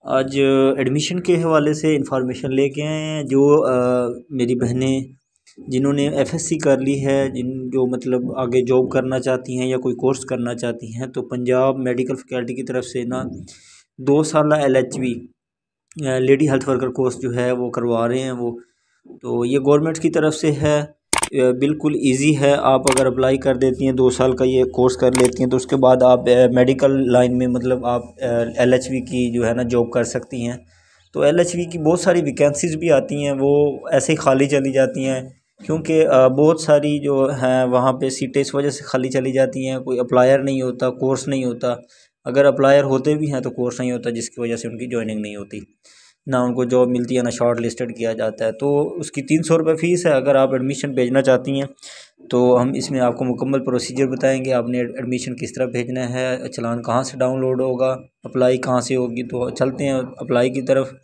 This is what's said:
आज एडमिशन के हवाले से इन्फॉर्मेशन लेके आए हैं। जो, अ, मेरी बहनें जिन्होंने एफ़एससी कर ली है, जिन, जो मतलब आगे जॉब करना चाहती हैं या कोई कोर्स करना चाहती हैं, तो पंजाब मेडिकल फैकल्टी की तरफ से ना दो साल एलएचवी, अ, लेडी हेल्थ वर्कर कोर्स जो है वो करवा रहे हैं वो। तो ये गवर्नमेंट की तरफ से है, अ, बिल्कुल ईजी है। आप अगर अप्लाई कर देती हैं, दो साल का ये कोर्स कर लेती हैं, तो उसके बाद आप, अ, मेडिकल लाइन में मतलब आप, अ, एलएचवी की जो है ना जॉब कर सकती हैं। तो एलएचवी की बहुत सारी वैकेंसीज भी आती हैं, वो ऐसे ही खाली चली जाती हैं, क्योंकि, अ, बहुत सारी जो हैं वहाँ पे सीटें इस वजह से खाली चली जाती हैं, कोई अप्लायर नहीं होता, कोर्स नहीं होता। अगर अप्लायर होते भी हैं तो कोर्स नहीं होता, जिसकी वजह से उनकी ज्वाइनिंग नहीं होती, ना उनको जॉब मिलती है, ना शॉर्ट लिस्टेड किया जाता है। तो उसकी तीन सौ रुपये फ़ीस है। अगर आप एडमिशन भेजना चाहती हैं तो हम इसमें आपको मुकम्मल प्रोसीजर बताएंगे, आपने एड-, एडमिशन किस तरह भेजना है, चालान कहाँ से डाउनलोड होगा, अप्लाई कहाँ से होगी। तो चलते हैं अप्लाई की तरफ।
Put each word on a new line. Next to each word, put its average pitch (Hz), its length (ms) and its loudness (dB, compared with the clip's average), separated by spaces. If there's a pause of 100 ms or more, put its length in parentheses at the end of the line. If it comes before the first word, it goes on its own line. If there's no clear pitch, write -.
आज 131 300 -2 (420)
एडमिशन 147 400 -2
के 175 160 2
हवाले 156 380 2
से 156 220 0
इन्फॉर्मेशन 131 560 -4
लेके 135 300 0
आए 156 200 -4
हैं। 156 240 -6
जो, 139 380 4
अ, 123 440 0 (240)
मेरी 123 240 0
बहनें 131 600 -2 (540)
जिन्होंने 139 380 0
एफ़एससी 160 500 -2
कर 139 220 2
ली 135 200 -2
है, 135 340 0
जिन, 123 140 -6
जो 127 400 -2
मतलब 123 500 -4
आगे 127 240 0
जॉब 127 300 2
करना 131 280 0
चाहती 127 380 -4
हैं 127 100 -2
या 131 100 -2
कोई 127 160 -2
कोर्स 131 300 -2
करना 120 300 -6
चाहती 117 400 -8
हैं, 127 180 -8
तो 131 100 -6
पंजाब 127 560 0
मेडिकल 127 380 -2
फैकल्टी 123 380 -8
की 127 100 -8
तरफ 127 200 -4
से 123 220 -8
ना 127 240 -6 (720)
दो 143 220 2
साल 151 380 2
एलएचवी, 127 520 0 (960)
अ, 131 120 0
लेडी 135 280 4
हेल्थ 135 220 0
वर्कर 127 200 0
कोर्स 127 280 -2
जो 127 140 -6
है 123 200 0
वो 123 180 -2
करवा 117 380 -2
रहे 123 120 0
हैं 131 120 -6
वो। 120 300 -6 (460)
तो 120 380 -4
ये 131 140 0
गवर्नमेंट 147 380 2
की 160 120 0
तरफ 156 240 0
से 151 180 0
है, 147 460 0 (300)
अ, - 80 -12
बिल्कुल 139 640 2
ईजी 139 360 2
है। 143 240 4
आप 135 340 2
अगर 131 160 2
अप्लाई 131 300 2
कर 135 200 0
देती 131 280 0
हैं, 131 100 0
दो 127 140 4
साल 127 240 2
का 131 120 0
ये 131 180 2
कोर्स 127 320 2
कर 127 180 2
लेती 127 280 4
हैं, 127 80 0
तो 127 80 2
उसके 127 180 -2
बाद 127 280 6
आप, 123 260 4
अ, 123 180 6
मेडिकल 131 640 2
लाइन 123 240 4
में 127 120 0
मतलब 123 380 -2
आप, 120 360 -4
अ, 117 400 -2
एलएचवी 127 400 2
की 123 320 -2
जो 120 100 0
है 117 120 0
ना 127 80 -2
जॉब 120 300 0
कर 120 100 0
सकती 123 380 -8
हैं। 120 240 -10 (480)
तो 147 100 -2
एलएचवी 170 420 2
की 165 120 -10
बहुत 165 240 2
सारी 175 200 2
वैकेंसीज 147 540 0
भी 170 140 -4
आती 143 340 0
हैं, 143 80 -2
वो 139 480 2 (140)
ऐसे 127 200 2
ही 151 40 0
खाली 139 300 2
चली 135 240 0
जाती 131 320 0
हैं, 131 300 -6 (320)
क्योंकि, 156 360 0
अ, 131 260 6
बहुत 151 360 4
सारी 147 360 2
जो 139 280 0
हैं 127 380 0
वहाँ 127 280 2
पे 135 160 -2
सीटें 131 320 -2
इस 139 140 -4
वजह 143 140 0
से - 160 -8
खाली 131 240 -2
चली 131 220 -2
जाती 131 340 0
हैं, 131 160 -6
कोई 127 160 -4
अप्लायर 127 420 4
नहीं 135 220 -2
होता, 127 280 -2
कोर्स 131 380 -2
नहीं 135 180 -4
होता। 120 360 -4 (440)
अगर 139 200 2
अप्लायर 139 380 4
होते 135 320 0
भी 151 120 -4
हैं 135 140 -4
तो 131 80 -6
कोर्स 123 300 -6
नहीं 123 120 -4
होता, 123 180 -6
जिसकी 117 320 -8
वजह 117 140 -4
से 117 120 -10
उनकी 117 200 -10
ज्वाइनिंग 110 340 -4
नहीं 104 140 -10
होती, 101 420 -16 (520)
ना 127 140 2
उनको 123 220 0
जॉब 123 240 2
मिलती 123 260 -2
है, 123 60 2
ना 120 80 -2
शॉर्ट 120 300 0
लिस्टेड 117 380 -6
किया 113 160 -2
जाता 110 320 -4
है। 110 60 0
तो 143 480 -2
उसकी 147 220 -8
तीन 151 200 0
सौ 160 140 2
रुपये 160 200 2
फ़ीस 175 300 0
है। 156 80 4
अगर 135 240 2
आप 131 160 2
एडमिशन 135 380 -4
भेजना 127 300 2
चाहती 131 380 2
हैं 139 100 -6 (600)
तो 123 240 4
हम 127 200 2
इसमें 135 240 -4
आपको 123 260 0
मुकम्मल 127 340 -2
प्रोसीजर 127 460 -2
बताएंगे, 131 460 -2
आपने 123 280 -2
एड-, 120 200 -6
एडमिशन 123 340 -6
किस 117 180 -10
तरह 127 140 -2
भेजना 123 360 -6
है, 127 460 -4
चालान 120 340 -6
कहाँ 120 220 0
से 131 140 -10
डाउनलोड 131 440 0
होगा, 131 300 0 (340)
अप्लाई 127 320 2
कहाँ 127 240 0
से 131 140 -2
होगी। 123 280 -4
तो 123 260 -6
चलते 131 340 -2
हैं 135 120 0
अप्लाई 127 540 -2
की 131 120 -4
तरफ। 135 420 0